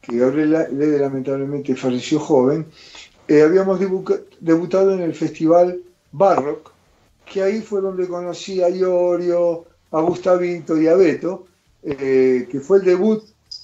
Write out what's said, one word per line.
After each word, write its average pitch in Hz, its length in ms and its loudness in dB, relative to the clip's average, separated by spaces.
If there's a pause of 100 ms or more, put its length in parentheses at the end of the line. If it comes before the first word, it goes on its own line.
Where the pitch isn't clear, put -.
que 117 160 -6
Gabriel 143 340 2
La-, 160 180 0
Lede 147 300 0
lamentablemente 135 760 -4
falleció 127 440 -4
joven. 151 460 0 (600)
Eh, 151 140 6
habíamos 185 380 4
debuca-, 190 400 -2 (200)
debutado 175 540 0
en 185 80 -4
el 165 140 -4
Festival 170 640 0 (320)
Barrock, 151 600 0 (540)
que - 160 -6
ahí 208 200 -2
fue 208 200 -6
donde 185 260 -4
conocí 180 540 -8
a 175 80 2
Iorio, 175 960 0 (260)
a 160 100 0
Gustavito 175 800 0
y 160 80 4
a 165 80 4
Beto, 180 520 0 (360)
eh, 131 640 0
que 139 100 -8
fue 190 200 2
el 185 60 -2
debut 202 380 2 (400)